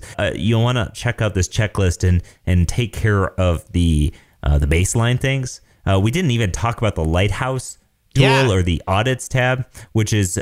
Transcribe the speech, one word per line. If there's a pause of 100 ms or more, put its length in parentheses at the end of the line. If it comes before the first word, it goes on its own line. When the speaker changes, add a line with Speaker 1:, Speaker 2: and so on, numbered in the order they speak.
(180)
Speaker 1:
uh,
you'll
wanna
check
out
this
checklist
and, (240)
and
take
care (100)
of
the, (300)
uh,
the
baseline
things. (260)
Uh,
we
didn't
even
talk
about
the
Lighthouse (380)
tool
Speaker 2:
Yeah.
Speaker 1:
or
the
audits
tab, (240)
which
is,